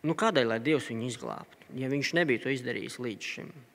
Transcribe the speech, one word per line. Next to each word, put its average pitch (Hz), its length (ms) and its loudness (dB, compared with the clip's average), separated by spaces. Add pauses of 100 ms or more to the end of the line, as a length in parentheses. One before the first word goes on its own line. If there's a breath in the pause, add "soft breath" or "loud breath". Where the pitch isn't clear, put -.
nu, 160 160 0
kādēļ, 151 320 4
lai 113 140 2
Dievs 147 260 2
viņu 117 220 -2
izglābtu, - 640 -10
ja 131 140 -2
viņš 143 260 0
nebija 135 280 4
to 135 80 2
izdarījis 123 480 -6
līdz 113 340 -6
šim? - 180 -12 (200)